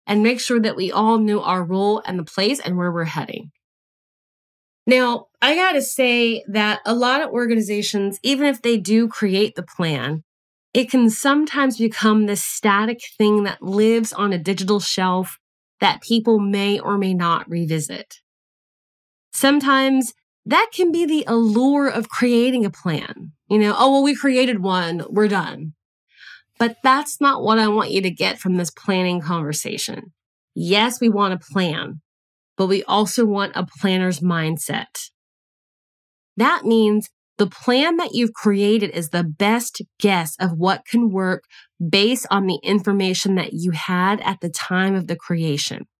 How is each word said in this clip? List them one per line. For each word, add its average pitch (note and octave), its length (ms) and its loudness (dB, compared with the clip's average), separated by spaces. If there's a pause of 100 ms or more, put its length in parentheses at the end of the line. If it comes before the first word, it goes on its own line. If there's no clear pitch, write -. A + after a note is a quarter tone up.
and G#3 160 2
make A#3 180 2
sure A#3+ 200 0
that A3 160 0
we F#3 160 -4
all A3 260 2
know G#3+ 240 0
our F#3 220 -2
role F#3+ 420 0
and F#3 140 -4
the E3 40 -6
place G#3 360 -2
and F3+ 180 -4
where F3 140 -2
we're E3+ 140 -4
heading. D3+ 440 -8 (1400)
Now, B3 420 2 (140)
I C#4+ 140 4
gotta F4+ 260 2
say A#3+ 680 0
that G#3 380 0
a A3+ 80 0
lot B3 280 2
of - 100 -6
organizations, G#3 920 -2
even C#4 240 0
if C#4 160 0
they A#3 160 2
do A3 300 2
create G#3 480 0
the F3+ 80 -8
plan, D#3 600 -4 (500)
it B3 160 2
can A#3+ 200 4
sometimes C#4 680 0
become G#3+ 480 2
this G3+ 180 -2
static G#3+ 560 0 (180)
thing G#3 260 4
that - 180 -6
lives A3 500 0
on G3 220 -2
a F3 60 -2
digital G3 400 -2
shelf F#3 580 -2 (420)
that - 220 0
people A3+ 380 2
may G3+ 400 0
or G3+ 180 -2
may F#3+ 160 0
not E3+ 360 -2
revisit. D#3+ 640 -6 (1160)
Sometimes C4+ 840 2 (320)
that G4 280 2
can F4 180 2
be E4+ 140 0
the D#4 220 0
allure B3 600 2
of A3+ 220 -4
creating A#3+ 560 2
a F#3 60 -2
plan. - 600 -8 (180)
You G#3+ 100 4
know, G#3 180 2
"Oh, C4+ 140 4
well, C#4 120 4
we C#4+ 120 2
created B3+ 480 0
one, F3+ 460 -2
we're G#3 180 2
done." E3 460 -4 (840)
But A#3 260 -2
that's C#4 380 2
not C#4 220 2
what A3 160 4
I A3 80 2
want G#3 240 0
you F#3 100 0
to F#3 80 -2
get F#3 300 -4
from F#3 180 0
this F3 140 -4
planning F3+ 500 -2
conversation. - 880 -6 (440)
Yes, G#3 440 0
we A#3 100 4
want G3 260 0
a - 180 -14
plan, E3+ 480 -4 (560)
but F#3+ 100 0
we G3 160 0
also G#3 420 2
want G3 300 -2
a F3+ 120 -4 (120)
planner's F#3 420 0
mindset. E3 880 -4 (1300)
That C#4+ 300 0
means G#3+ 440 2 (300)
the G#3 80 2
plan C#4+ 500 0
that F4 160 -4
you've A#3 200 0
created G3+ 580 2
is E3 180 -6
the F3 140 -2
best G#3 580 -2 (180)
guess F3+ 400 0
of F#3 120 0
what F3 340 -2
can A#3 240 0
work F#3 340 -2 (460)
based G#3 400 2
on G3 160 0
the F#3 180 -2
information G3 720 0
that - 180 -4
you F3 180 -2
had F#3 500 -2
at F#3+ 180 -4
the F3 100 -8
time F#3 440 -2
of F3+ 140 -4
the E3+ 80 -4
creation. D#3+ 720 -4 (120)